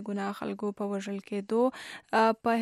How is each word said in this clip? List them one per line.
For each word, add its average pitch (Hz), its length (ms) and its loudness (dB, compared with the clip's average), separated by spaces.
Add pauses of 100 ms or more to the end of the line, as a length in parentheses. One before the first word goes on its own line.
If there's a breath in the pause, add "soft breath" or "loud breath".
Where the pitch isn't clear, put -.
ګناه 202 320 -4
خلکو 208 320 -4 (100)
په 202 120 -2
وژل 196 360 -6
کېدو، 208 320 0 (840 loud breath)
په 233 180 4